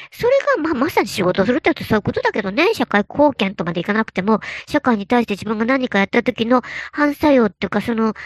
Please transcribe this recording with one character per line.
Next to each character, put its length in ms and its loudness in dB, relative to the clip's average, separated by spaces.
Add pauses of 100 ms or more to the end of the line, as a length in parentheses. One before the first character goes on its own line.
(100)
そ 160 -4
れ 60 4 (240)
が、 60 -2
ま 80 -2
あ、 40 0
ま 160 0
さ 120 0
に 60 -2
仕 140 -4
事 200 2
を 40 2
す 60 0
る 60 0
っ 20 -4
て 100 0
言 20 0
う 20 0
と 100 -10
そ 100 0
う 20 2
い 40 2
う 20 -12
こ 100 -4
と 80 -4
だ 120 0
け 100 -4
ど 80 -4
ね。 240 2
社 120 -2
会 220 2
貢 240 2
献 220 -2
と 100 -4
ま 80 -4
で 80 -4
い 40 -4
か 80 -2
な 120 2
く 80 -20
て 100 -4
も、 180 2 (260)
社 140 0
会 180 0
に 80 -8
対 180 2
し 20 -20
て 80 -4
自 100 -12
分 140 -4
が 60 0
何 240 0
か 100 0
や 60 4
っ 40 -10
た 140 0
時 240 -2
の 160 4 (300)
反 220 0
作 180 4
用 140 6
っ 40 0
て 160 -8
い 20 -4
う 20 -6
か、 100 0
そ 140 -4
の 200 0 (120)